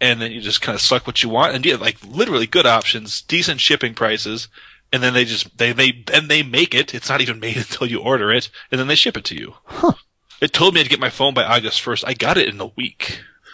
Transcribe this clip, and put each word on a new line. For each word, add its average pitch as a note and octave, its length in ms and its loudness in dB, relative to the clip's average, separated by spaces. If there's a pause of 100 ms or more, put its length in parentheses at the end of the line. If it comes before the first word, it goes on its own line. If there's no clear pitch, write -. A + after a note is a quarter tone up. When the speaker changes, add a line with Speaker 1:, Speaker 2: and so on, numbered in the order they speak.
Speaker 1:
and A#2+ 220 2
then A2+ 100 -6
you A#2 80 -12
just G#2 220 -2
kinda G#2 160 -4
select - 280 0
what - 160 -2
you A#2+ 60 0
want, C3+ 260 2
and C3 100 -4
you E3 80 4
get, B2 80 -2
like, - 240 -2
literally C#3+ 420 0
good E3 200 4
options, A2 540 0
decent D#3+ 400 -2
shipping C3+ 320 2
prices, A2 560 -4 (420)
and B2+ 120 0
then B2+ 100 4
they B2 140 4
just, - 320 -6
they, A#2+ 140 2
they, B2 300 2 (120)
and D3+ 160 2
they D3+ 120 2
make C3+ 320 0
it. B2+ 200 0
It's - 160 -6
not C3+ 100 2
even A#2+ 180 -2
made A2+ 180 -6
<laughs> - 20 -2
until - 280 -4
you A#2 140 -4
order A2 320 2
it, B2 160 0 (240)
and C3 80 0
then C3 80 -2
they D3+ 60 2
ship - 240 2
it - 80 -10
to - 80 -8
you. - 300 -14
Speaker 2:
Huh. - 280 0 (480)
Speaker 1:
It D3 140 0
told F#3 180 4
me E3 80 4
I'd C3 80 2
get C#3 120 2
my B2+ 100 0
phone C3+ 240 0
by B2 100 2
August A#2+ 380 0
first. A#2 240 -4
I C3 80 -4
got E3+ 240 0
it - 100 2
in G2+ 140 -8
a F#2+ 160 -8
week. - 420 -8 (340)